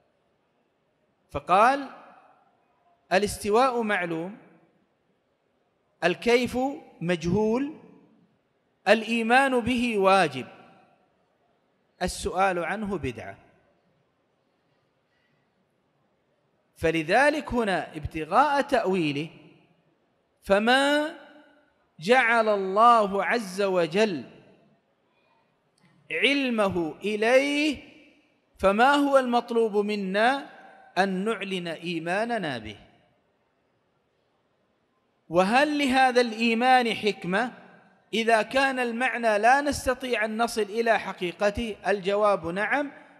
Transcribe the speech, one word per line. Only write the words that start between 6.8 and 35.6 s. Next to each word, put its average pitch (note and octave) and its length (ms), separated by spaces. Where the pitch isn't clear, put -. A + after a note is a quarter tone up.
مجهول، G#3 720
الإيمان A#3 720
به A#3 380
واجب، F3+ 480
السؤال F3+ 640
عنه G3 340
بدعة". G#2+ 400
فلذلك F#3+ 760
هنا F#3+ 440
ابتغاء F#3 640
تأويله، E3+ 680
فما C#4 720
جعل A3+ 480
الله G3+ 760
عز F#3+ 380
وجل F3+ 640
علمه G3 840
إليه، C4 880
فما A3 360
هو C#4+ 240
المطلوب A#3 580
منا؟ G#3 720
أن F#3+ 260
نعلن F#3+ 440
إيماننا E3+ 920
به. G#2+ 180
وهل A#3+ 500